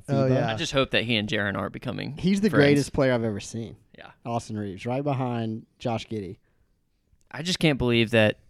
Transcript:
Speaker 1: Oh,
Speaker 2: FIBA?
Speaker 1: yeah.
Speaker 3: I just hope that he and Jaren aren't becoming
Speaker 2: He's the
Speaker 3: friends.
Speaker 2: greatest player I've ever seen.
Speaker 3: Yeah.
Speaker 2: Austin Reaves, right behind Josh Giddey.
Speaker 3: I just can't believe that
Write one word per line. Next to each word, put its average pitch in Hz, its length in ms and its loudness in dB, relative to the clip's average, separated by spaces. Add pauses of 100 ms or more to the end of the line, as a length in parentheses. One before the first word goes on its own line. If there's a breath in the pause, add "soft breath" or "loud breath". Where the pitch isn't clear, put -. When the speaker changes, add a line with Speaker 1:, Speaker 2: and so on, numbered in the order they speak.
Speaker 1:
Oh, 139 40 -2
Speaker 2:
FIBA? 135 200 2
Speaker 1:
yeah. 120 180 0
Speaker 3:
I 110 40 -4
just 147 160 -6
hope 135 180 2
that 104 140 0
he 117 140 0
and 104 120 0
Jaren 101 260 0
aren't 98 160 -4
becoming 104 460 -8
Speaker 2:
He's 196 240 0
the 214 80 4
Speaker 3:
friends. 156 140 6
Speaker 2:
greatest 143 300 4
player 131 200 2
I've 117 100 0
ever 104 160 -2
seen. - 360 -10 (200)
Speaker 3:
Yeah. - 140 -20 (160)
Speaker 2:
Austin 117 320 -6
Reaves, 101 300 -8
right 131 160 -4
behind 120 640 -4 (100)
Josh 113 300 -4
Giddey. 104 300 -8 (920)
Speaker 3:
I 139 140 -8
just 175 160 -2
can't 151 180 4
believe 117 320 2
that 110 300 4 (100)